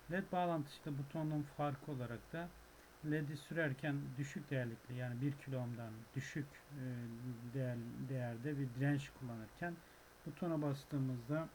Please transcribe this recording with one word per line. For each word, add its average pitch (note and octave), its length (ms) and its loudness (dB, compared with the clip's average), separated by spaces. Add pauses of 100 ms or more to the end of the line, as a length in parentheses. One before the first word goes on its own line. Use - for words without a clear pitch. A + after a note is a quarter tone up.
(120)
led F#3+ 200 2
bağlantısıyla D#3+ 680 2
butonun D3+ 420 2 (160)
farkı D3 340 0
olarak A#2+ 420 -4
da E3+ 160 -4 (560)
ledi D3+ 320 2
sürerken D3 640 2 (160)
düşük C#3+ 320 -2
değerlikli, B2 460 0
yani B2 260 0
bir C#3+ 100 4
kilo C3+ 280 -2
ohm'dan A#2 340 -2 (220)
düşük, C3+ 300 -2 (260)
e, C#3 120 -4 (720)
değer, B2+ 240 2 (320)
değerde B2+ 500 0
bir C#3 140 2
direnç C#3 460 4
kullanırken A#2+ 560 -4 (500)
butona D#3+ 360 2
bastığımızda C#3 920 2